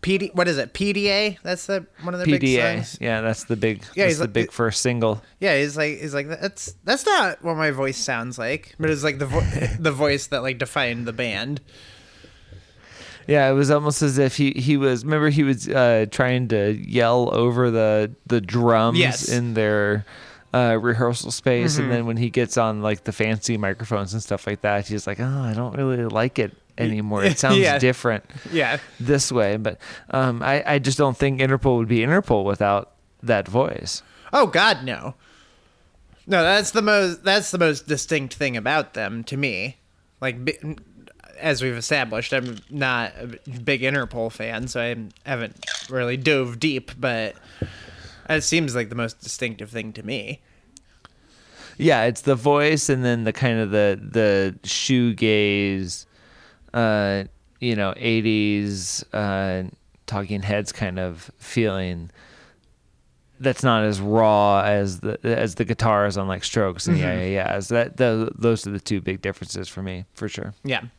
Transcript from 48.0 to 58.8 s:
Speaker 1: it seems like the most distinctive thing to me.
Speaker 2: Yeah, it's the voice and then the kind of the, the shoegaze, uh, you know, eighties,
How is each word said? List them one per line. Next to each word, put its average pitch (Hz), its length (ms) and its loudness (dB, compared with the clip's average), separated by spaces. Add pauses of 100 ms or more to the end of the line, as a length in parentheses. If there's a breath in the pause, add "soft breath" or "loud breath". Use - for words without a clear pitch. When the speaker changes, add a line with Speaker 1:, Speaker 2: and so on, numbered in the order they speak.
Speaker 1:
it 156 160 0
seems 156 320 0
like 113 140 -4
the 117 40 -10
most 117 280 -6
distinctive 110 480 -8
thing 110 240 -10
to 110 100 -14
me. 110 360 -8 (1400 loud breath)
Speaker 2:
Yeah, 131 260 4
it's 117 160 0
the 139 140 2
voice 143 560 2
and 127 120 2
then 120 220 0
the 110 80 0
kind 117 260 0
of 107 120 0
the, 101 300 2
the 101 540 2 (100)
shoegaze, 101 1400 2 (720 soft breath)
uh, 104 500 2 (340)
you 123 160 -2
know, 101 220 -2
eighties, 104 1080 0 (120)